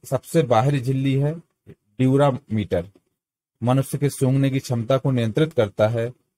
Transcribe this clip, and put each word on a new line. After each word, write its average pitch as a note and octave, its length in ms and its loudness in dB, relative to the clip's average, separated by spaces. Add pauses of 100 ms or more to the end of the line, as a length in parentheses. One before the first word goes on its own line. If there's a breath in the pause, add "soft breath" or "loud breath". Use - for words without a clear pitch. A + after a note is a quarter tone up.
सबसे D3+ 380 -2
बाहरी B2+ 380 2
झिल्ली C3 340 -2
है D3 280 -2 (260)
ड्यूरामीटर। A#2+ 1200 -2 (720)
मनुष्य C3 360 0
के C#3 120 0
सूंघने C3+ 400 0
की C3+ 100 -2
क्षमता B2 380 -2
को C#3 120 -2
नियंत्रित B2+ 420 0
करता G#2+ 360 0
है A#2 260 -4 (240)